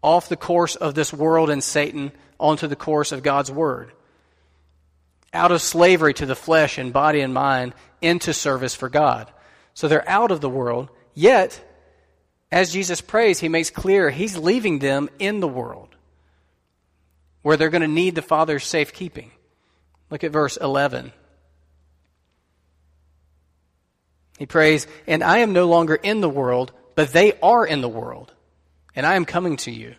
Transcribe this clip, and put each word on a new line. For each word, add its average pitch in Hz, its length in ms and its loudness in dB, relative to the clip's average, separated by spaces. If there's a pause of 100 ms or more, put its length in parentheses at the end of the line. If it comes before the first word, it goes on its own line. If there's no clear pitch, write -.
Off 170 260 2
the 175 80 -4
course 170 400 -2
of 151 200 -4
this 151 180 -2
world 160 360 2
and 143 140 -2
Satan 143 480 -4 (260)
onto 151 300 0
the 143 80 -4
course 151 380 -2
of 127 100 -10
God's 139 280 0
Word. 139 420 -6 (1400)
Out 175 200 2
of 165 80 2
slavery 165 540 4
to 147 100 -6
the 131 100 -4
flesh 160 420 2
and 127 140 -8
body 147 300 2
and 131 120 -4
mind 131 400 -2 (280)
into 170 320 0
service 131 420 -4
for 131 140 -10
God. 127 420 0 (440)
So - 120 -4
they're 147 220 2
out 208 200 2
of 165 120 -2
the 143 80 -4
world, 123 400 -6 (260)
yet, 190 440 4 (920)
as 170 200 2
Jesus 180 300 -4
prays, 214 380 0
he 165 100 -4
makes 165 220 -2
clear 190 400 0
he's 185 260 -6
leaving 185 400 0
them 139 400 -2
in 202 220 -4
the 180 80 -2
world, 123 480 -10 (1500)
where 151 160 2
they're 156 140 0
gonna 165 160 0
need 170 260 0
the 165 80 -4
Father's 156 420 0
safekeeping. 147 680 -6 (800)
Look 147 120 -8
at 156 80 -4
verse 147 260 0
eleven. 135 540 -2 (3250)
He 143 80 -12
prays, 156 400 2 (220)
"And 214 160 0
I 185 160 4
am 226 140 2
no 180 120 4
longer 170 300 4
in 208 260 -2
the 170 80 0
world, 127 420 -2 (220)
but 151 180 0
they 196 300 6
are 220 240 6
in 147 160 -2
the 123 80 -4
world, 117 420 -12 (640)
and 135 120 -2
I 185 80 2
am 175 100 0
coming 175 320 -4
to - 140 -10
you. 117 280 -16